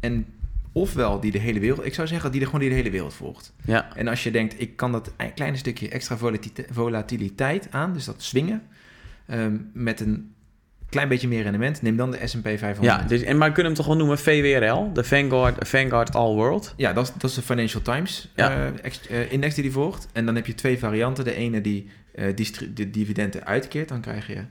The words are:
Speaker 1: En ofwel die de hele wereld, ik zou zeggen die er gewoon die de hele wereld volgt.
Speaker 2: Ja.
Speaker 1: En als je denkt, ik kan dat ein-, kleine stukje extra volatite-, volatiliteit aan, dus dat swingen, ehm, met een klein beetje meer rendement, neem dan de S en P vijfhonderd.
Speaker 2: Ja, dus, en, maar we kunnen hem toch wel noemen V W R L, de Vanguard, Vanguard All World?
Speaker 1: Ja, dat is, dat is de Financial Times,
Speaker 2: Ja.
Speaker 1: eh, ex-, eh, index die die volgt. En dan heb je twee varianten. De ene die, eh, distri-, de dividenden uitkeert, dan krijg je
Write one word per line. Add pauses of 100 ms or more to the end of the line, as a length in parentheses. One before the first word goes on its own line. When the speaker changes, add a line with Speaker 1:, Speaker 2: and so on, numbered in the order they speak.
Speaker 1:
En (460)
ofwel
die
de
hele
wereld,
ik
zou
zeggen
die
er
gewoon
die
de
hele
wereld
volgt. (120)
Speaker 2:
Ja.
Speaker 1:
En
als
je
denkt,
ik
kan
dat
ein-,
kleine
stukje
extra
volatite-,
volatiliteit
aan,
dus
dat
swingen, (640)
ehm, (160)
met
een (560)
klein
beetje
meer
rendement,
neem
dan
de
S
en
P (140)
vijfhonderd.
Speaker 2:
Ja,
dus,
en,
maar
we
kunnen
hem
toch
wel
noemen
V (180)
W
R
L,
de
Vanguard,
Vanguard
All
World?
Speaker 1:
Ja,
dat
is,
dat
is
de
Financial
Times,
Speaker 2:
Ja.
Speaker 1:
eh, (180)
ex-,
eh,
index
die
die
volgt.
En
dan
heb
je
twee
varianten.
De
ene
die, (260)
eh,
distri-,
de
dividenden
uitkeert,
dan
krijg
je (100)